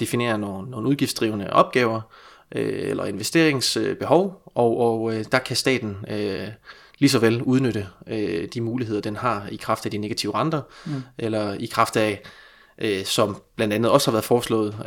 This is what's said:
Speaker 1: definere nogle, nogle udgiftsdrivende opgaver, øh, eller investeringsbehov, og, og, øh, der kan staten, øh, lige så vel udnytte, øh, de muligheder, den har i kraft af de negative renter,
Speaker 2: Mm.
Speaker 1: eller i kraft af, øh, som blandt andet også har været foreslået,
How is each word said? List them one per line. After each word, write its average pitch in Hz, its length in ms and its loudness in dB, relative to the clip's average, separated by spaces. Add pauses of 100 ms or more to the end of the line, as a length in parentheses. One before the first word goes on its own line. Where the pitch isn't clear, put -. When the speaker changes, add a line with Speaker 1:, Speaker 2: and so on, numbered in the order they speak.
Speaker 1:
definere 117 380 0
nogle, 101 320 -6
nogle 123 180 -2
udgiftsdrivende 113 640 0
opgaver, 113 480 2 (540)
øh, 101 360 -2
eller 98 140 -2
investeringsbehov, 120 1400 2 (120)
og, 117 240 4
og, 113 360 2
øh, 110 180 -4
der 131 60 4
kan 127 180 -4
staten, 117 400 0 (140)
øh, 104 380 -4 (500)
lige 139 120 4
så 135 80 4
vel 117 240 4
udnytte, 120 460 2 (180)
øh, 92 480 -2
de 120 60 -4
muligheder, 113 400 -2
den 107 160 -6
har 107 340 -2
i 110 60 -8
kraft - 280 -2
af 113 60 -4
de 107 80 -4
negative 104 360 -4
renter, 156 260 0 (260)
Speaker 2:
Mm. 139 160 -6 (160)
Speaker 1:
eller 107 360 -2
i 113 120 -6
kraft - 300 0
af, 107 260 2 (560)
øh, 98 260 -2
som 104 320 0 (200)
blandt 107 180 2
andet 113 160 2
også 139 200 6
har - 20 2
været 110 120 2
foreslået, 110 520 0 (100)